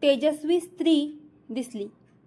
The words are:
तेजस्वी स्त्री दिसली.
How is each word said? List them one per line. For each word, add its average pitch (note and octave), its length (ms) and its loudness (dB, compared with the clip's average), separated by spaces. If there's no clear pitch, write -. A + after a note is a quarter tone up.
तेजस्वी D4+ 580 2
स्त्री D4+ 560 0
दिसली. A3 400 -8